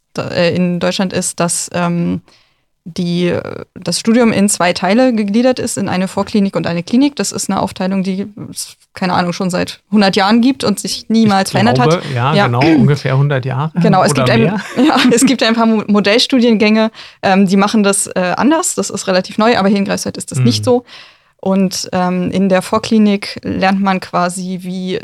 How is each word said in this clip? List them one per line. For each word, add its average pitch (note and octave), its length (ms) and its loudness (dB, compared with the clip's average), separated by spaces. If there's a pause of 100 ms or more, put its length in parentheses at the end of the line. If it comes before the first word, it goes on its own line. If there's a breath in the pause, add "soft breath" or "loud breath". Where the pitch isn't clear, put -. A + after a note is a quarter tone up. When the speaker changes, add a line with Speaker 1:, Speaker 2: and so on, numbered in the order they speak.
(140)
Speaker 1:
da, - 160 -8
äh, F3 260 0
in F3 240 0
Deutschland F#3 320 -2
ist, F#3 300 -4
dass, - 320 -4
ähm, F3 480 -2 (640 soft breath)
die, F3 420 -2
äh, - 460 -6
das - 260 -6
Studium A3+ 320 4
in G3 160 2
zwei F3+ 240 0
Teile A#3 420 2
gegliedert A3 460 2
ist, B3 180 -6
in G3 120 -4
eine F#3 180 -2
Vorklinik G3 480 -2
und E3+ 100 -2
eine E3+ 160 -4
Klinik. C#4 360 0
Das - 160 -4
ist - 160 -6
eine G3 120 -2
Aufteilung, F#3+ 420 -4
die F#3+ 220 -4 (240)
es, - 280 -14 (160)
keine F3+ 200 -4
Ahnung, F3 200 0
schon F#3+ 160 -4
seit F3+ 320 -6 (100)
hundert G3 240 2
Jahren G#3 240 2
gibt C4 240 0
und G3 160 -2
sich - 300 -8
niemals G#3+ 400 2
Speaker 2:
Ich - 20 -12
Speaker 1:
verändert G#3 240 2
Speaker 2:
glaube, D#3+ 220 2
Speaker 1:
hat. E3+ 60 -8 (120)
Speaker 2:
ja, B2+ 180 0
Speaker 1:
Ja. D#3+ 120 2
Speaker 2:
genau, A#2+ 160 0
ungefähr C#3 560 2
hundert C#3 260 2
Jahre C3+ 280 -4 (100)
Speaker 1:
Genau, F#3 220 4
es C#3+ 80 2
Speaker 2:
oder C3+ 120 0
Speaker 1:
gibt B2+ 100 2
ein, A3+ 100 4
Speaker 2:
mehr. G3+ 180 0 (160)
Speaker 1:
<laughs> C4 100 4
ja, E4+ 100 4 (140)
es A#3 140 4
gibt B3 180 2
ein A3+ 120 2
paar A3+ 100 2
Mo-, A3 220 2
Modellstudiengänge, A3 1040 2 (320 loud breath)
ähm, G3 240 4
die F#3+ 120 2
machen G#3 260 2
das, G3 240 0
äh, F3+ 300 -2
anders. D#4+ 380 0
Das G3 140 -4
ist - 180 -8
relativ F#3+ 300 -2
neu, A3+ 200 2
aber F#3+ 100 2
hier G3 100 2
in G3 80 -2
Greifswald F#3+ 300 -6
ist - 160 -12
das D3 80 -2
Speaker 2:
Mhm. B2+ 60 2
Speaker 1:
nicht G#2+ 180 0
so. B3 220 0 (580 loud breath)
Und, F#3+ 480 -2
ähm, F3+ 380 -2
in F#3+ 200 0
der F#3 120 2
Vorklinik G#3 800 0
lernt F#3+ 400 -2
man F#3+ 180 0
quasi, F3+ 640 -4
wie F#3 420 -6